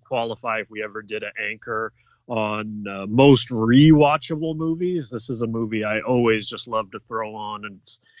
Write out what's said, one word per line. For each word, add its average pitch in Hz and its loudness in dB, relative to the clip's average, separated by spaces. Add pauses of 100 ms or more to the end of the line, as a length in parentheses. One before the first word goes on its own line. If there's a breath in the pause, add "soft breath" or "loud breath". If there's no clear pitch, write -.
qualify 113 -4
if 101 -12
we 107 -10
ever 107 -10
did 104 -10
an 104 -10 (100)
anchor 110 -8 (320)
on, 107 -4
uh, 98 -8
most 127 6
rewatchable 151 4
movies. 165 -4
This 113 -8
is 117 -6
a 117 -2
movie 110 -4
I 107 -2
always 113 2
just - -8
love 110 -4
to 110 -12
throw 110 -8
on, 107 -10
and 98 -16
it's, - -10 (200 soft breath)